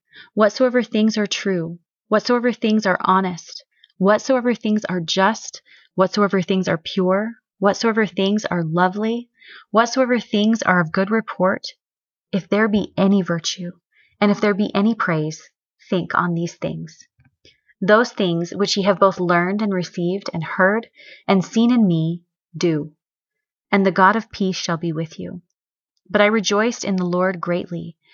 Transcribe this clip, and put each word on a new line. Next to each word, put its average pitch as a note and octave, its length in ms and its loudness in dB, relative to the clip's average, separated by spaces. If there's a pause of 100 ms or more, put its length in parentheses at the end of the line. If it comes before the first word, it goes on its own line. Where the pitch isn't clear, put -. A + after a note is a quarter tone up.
(340)
whatsoever A#3 480 2
things A3 340 0
are G#3 100 -2
true, E3+ 520 -4 (300)
whatsoever A#3 440 0
things G#3+ 320 0
are F#3 160 0
honest, F#3 640 -2 (320)
whatsoever A3 580 2
things G#3+ 300 -2
are F3+ 160 -4
just, F#3+ 640 -2 (320)
whatsoever F#3+ 480 0
things F#3 260 -2
are E3 100 0
pure, G3 520 -2 (280)
whatsoever G#3 480 2
things G3 380 -2
are F3 200 -2
lovely, G3+ 640 -2 (420)
whatsoever A#3+ 480 2
things G#3+ 440 0
are F3+ 180 2
of D#3+ 120 -2
good F#3+ 180 -2
report, G#3+ 560 -2 (680)
if F#3+ 160 -4
there G#3+ 200 2
be G3+ 280 0
any G3 260 4
virtue, F3 500 -6 (480)
and G#3 100 4
if G3+ 100 -2
there G#3 140 2
be G3+ 200 -2
any G#3+ 200 2
praise, D#3 560 -4 (400)
think F3 240 -2
on F3 200 0
these E3+ 200 -6
things. D#3+ 520 -10 (720)
Those G#3+ 320 2
things F3 400 -2
which G3 240 -2
ye F#3+ 80 0
have F#3+ 160 2
both F#3+ 180 4
learned F3+ 420 0
and G3+ 140 -2
received F3+ 580 -4
and E3+ 100 -6
heard G3 460 0 (380)
and F#3+ 180 4
seen A#3 280 2
in A#3 140 4
me, E3+ 360 0 (340)
do. D#3 360 -2 (800)
And G3 120 4
the F#3+ 60 4
God F#3+ 240 4
of A3 160 -6
peace F#3+ 260 -2
shall E3+ 200 -4
be E3 160 -4
with D#3+ 260 -8
you. F3+ 240 -12 (680)
But G#3 120 2
I G#3 60 6
rejoiced G#3+ 580 0
in G3 120 -2
the F3+ 80 -2
Lord F3+ 360 -2
greatly, E3+ 560 -6 (180)